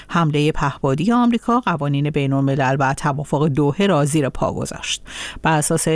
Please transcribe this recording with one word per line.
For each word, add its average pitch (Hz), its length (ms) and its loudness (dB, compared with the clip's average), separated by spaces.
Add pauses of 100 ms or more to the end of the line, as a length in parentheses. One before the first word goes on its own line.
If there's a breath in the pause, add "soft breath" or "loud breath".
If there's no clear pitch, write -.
حملهٔ 151 420 2
پهپادی 147 600 0
آمریکا 240 480 2
قوانین 143 500 -2
بین‌الملل 139 680 2
و 135 140 2
توافق 147 540 0
دوحه 143 400 2
را 151 180 4
زیر 143 240 2
پا - 240 -2
گذاشت. - 480 -6 (400 loud breath)
بر 160 160 2
اساس 160 380 0